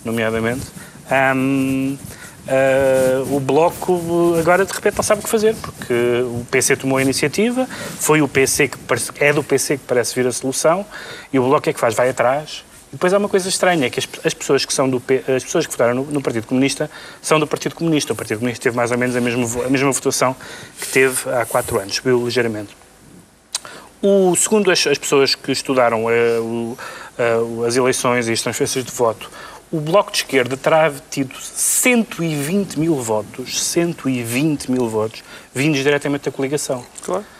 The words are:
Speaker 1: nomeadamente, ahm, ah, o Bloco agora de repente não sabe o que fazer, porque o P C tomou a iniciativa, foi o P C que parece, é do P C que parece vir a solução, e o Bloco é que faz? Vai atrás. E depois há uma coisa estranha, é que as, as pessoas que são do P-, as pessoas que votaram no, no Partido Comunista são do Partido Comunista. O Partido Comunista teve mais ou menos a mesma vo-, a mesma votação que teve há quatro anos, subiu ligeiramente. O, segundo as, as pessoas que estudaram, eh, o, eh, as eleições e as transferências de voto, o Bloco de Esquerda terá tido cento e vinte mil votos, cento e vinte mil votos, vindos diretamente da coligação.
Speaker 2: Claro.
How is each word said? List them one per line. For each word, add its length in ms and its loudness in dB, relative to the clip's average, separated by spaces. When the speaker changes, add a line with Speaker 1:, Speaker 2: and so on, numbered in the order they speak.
Speaker 1:
nomeadamente, 600 -2
ahm, 880 0
ah, 840 2
o 100 0
Bloco 1000 2
agora 280 4
de 80 -6
repente 240 -2
não 60 0
sabe 180 0
o 20 -10
que 60 -8
fazer, 260 2
porque 380 -8
o 580 0
P 100 2
C 140 2
tomou 220 0
a 40 2
iniciativa, 680 0
foi 220 4
o 60 4
P 180 2
C 220 2
que 100 -12
parece, 420 -4
é 120 4
do 120 0
P 140 2
C 200 -2
que 100 -18
parece 260 0
vir 140 0
a 40 0
solução, 540 0
e 80 4
o 40 4
Bloco 260 2
é 40 0
que 60 -12
faz? 160 2
Vai 140 2
atrás. 540 -2
E 60 -12
depois 180 2
há 40 4
uma 120 0
coisa 180 0
estranha, 400 2
é 20 -4
que 100 -4
as, 80 -4
as 80 0
pessoas 320 0
que 80 -6
são 160 2
do 100 0
P-, 280 0
as 160 0
pessoas 220 -2
que 60 -10
votaram 240 2
no, 80 -2
no 180 -4
Partido 240 -4
Comunista 460 0
são 160 2
do 80 2
Partido 260 -4
Comunista. 400 0
O 20 -6
Partido 220 -4
Comunista 240 -4
teve 140 0
mais 160 0
ou 80 0
menos 160 0
a 60 0
mesma 240 0
vo-, 180 -4
a 60 -2
mesma 220 2
votação 440 0
que 80 -8
teve 440 2
há 120 0
quatro 360 -2
anos, 160 -6
subiu 280 2
ligeiramente. 520 -4
O, 360 4
segundo 340 2
as, 160 4
as 140 2
pessoas 340 2
que 180 -4
estudaram, 600 2
eh, 260 2
o, 400 -4
eh, 500 0
as 100 0
eleições 500 2
e 60 0
as 80 -2
transferências 420 -2
de 80 -12
voto, 400 -2
o 80 -2
Bloco 320 2
de 60 -6
Esquerda 400 0
terá 340 4
tido 300 -4
cento 840 0
e 140 -2
vinte 420 -2
mil 180 2
votos, 680 -4
cento 460 -2
e 120 0
vinte 480 0
mil 200 2
votos, 340 -2
vindos 260 2
diretamente 440 0
da 60 -2
coligação. 540 -4
Speaker 2:
Claro. 240 -6